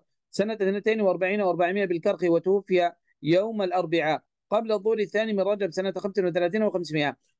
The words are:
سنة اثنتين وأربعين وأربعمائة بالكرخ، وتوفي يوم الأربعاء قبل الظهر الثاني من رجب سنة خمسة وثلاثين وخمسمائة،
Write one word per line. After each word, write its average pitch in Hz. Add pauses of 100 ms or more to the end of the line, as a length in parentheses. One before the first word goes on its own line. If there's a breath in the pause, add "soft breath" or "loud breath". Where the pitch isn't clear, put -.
(300)
سنة 214
اثنتين 202
وأربعين 185
وأربعمائة 180
بالكرخ، 175
وتوفي 180 (300)
يوم 202
الأربعاء 165 (280)
قبل 220
الظهر 214
الثاني 214
من 196
رجب 196
سنة 190
خمسة 190
وثلاثين 175
وخمسمائة، 156 (240)